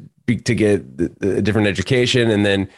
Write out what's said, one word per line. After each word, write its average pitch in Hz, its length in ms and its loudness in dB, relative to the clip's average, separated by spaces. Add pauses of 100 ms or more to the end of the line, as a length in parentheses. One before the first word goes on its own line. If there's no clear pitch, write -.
(260)
be, 120 120 0
to 120 160 -2
get 98 440 0
the, 82 120 -2 (100)
the 98 220 -2
different 104 260 0
education, 123 640 0
and 104 160 2
then 98 320 0